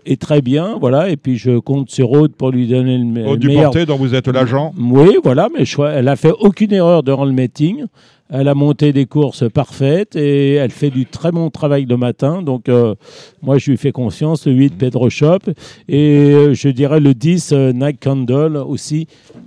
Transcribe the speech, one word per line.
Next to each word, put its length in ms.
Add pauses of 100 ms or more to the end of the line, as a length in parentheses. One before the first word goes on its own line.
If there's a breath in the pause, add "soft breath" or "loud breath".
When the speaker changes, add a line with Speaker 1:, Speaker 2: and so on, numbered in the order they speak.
Speaker 1:
est 160
très 220
bien, 380
voilà. 300
Et 60
puis, 200
je 220
compte 320
sur 200
Aude 220
pour 180
lui 160
donner 320
le 60
me-, 200
Speaker 2:
Aude 200
Speaker 1:
le 60
meilleur. 200
Speaker 2:
Duporté, 160
dont 100
vous 200
êtes 100
l'agent. 500
Speaker 1:
Oui, 460
voilà, 340
mais 80
je 100
crois, 180
elle 160
a 80
fait 240
aucune 320
erreur 320
durant 200
le 80
meeting. 520 (460 soft breath)
Elle 180
a 60
monté 380
des 120
courses 480
parfaites 640
et 380
elle 160
fait 200
du 140
très 260
bon 200
travail 340
le 140
matin. 440
Donc, 280
euh, 240 (480 loud breath)
moi, 160
je 120
lui 60
fais 160
confiance, 540
le 80
huit, 220
Pedro 340
Shop. 280 (500 loud breath)
Et, 440
euh, 220
je 160
dirais 300
le 140
dix, 380
euh, 200
Nike 300
Candle 540
aussi, 500 (400 loud breath)